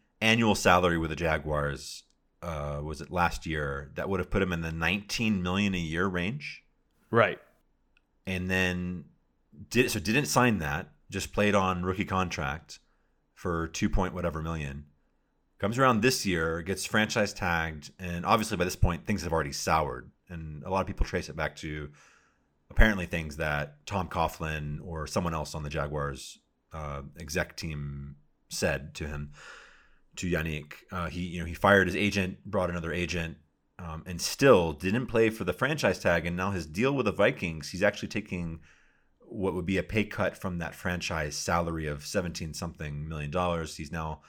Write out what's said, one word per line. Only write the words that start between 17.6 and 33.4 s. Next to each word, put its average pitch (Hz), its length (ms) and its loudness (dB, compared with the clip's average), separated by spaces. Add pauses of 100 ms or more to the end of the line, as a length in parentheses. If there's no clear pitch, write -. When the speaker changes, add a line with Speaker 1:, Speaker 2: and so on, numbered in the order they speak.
Speaker 1:
and 87 260 -6
obviously 107 320 2
by 87 80 2
this 90 100 -2
point, 87 300 2
things 98 180 -2
have 85 100 -4
already 73 200 0
soured. 71 560 0 (180)
And 80 360 -10
a 92 60 -8
lot 95 120 2
of 90 60 -2
people - 180 0
trace 87 240 -4
it 73 60 -12
back 76 220 -2
to 76 320 -8 (800)
apparently 101 360 6
things 80 320 -6
that 73 480 -4
Tom 95 220 -4
Coughlin 78 760 -4
or 80 240 -8
someone 87 260 -2
else 76 220 -4
on 78 80 -8
the 71 60 -6
Jaguars, 71 680 -6 (340)
uh, 73 300 -8 (160)
exec 82 360 -4
team 71 600 -8 (340)
said 73 460 -2
to 80 120 -8
him, 73 240 -8 (840)
to 90 120 -2
Yannick. 80 440 -2 (180)
Uh, 87 180 -4
he, 82 120 -6
you 87 180 -6
know, 82 60 -4
he 85 80 -6
fired 98 340 8
his 87 80 0
agent, 98 500 0
brought 95 240 0
another 85 240 -4
agent, 82 440 -4 (420)